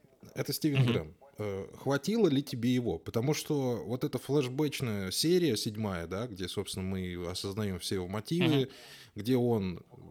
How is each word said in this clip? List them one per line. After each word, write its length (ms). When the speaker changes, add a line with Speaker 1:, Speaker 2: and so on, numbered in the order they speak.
Speaker 1:
это 180
Стивен 280
Speaker 2:
Мгм. 120
Speaker 1:
Грэм. 220
Э, 280
хватило 460
ли 140
тебе 320
его? 240
Потому 360
что 520
вот 180
эта 140
флешбэчная 920
серия, 460
седьмая, 500
да, 200
где, 220
собственно, 380
мы 440
осознаём 480
все 180
его 120
мотивы, 520
Speaker 2:
Мгм. 80
Speaker 1:
где 200
он 440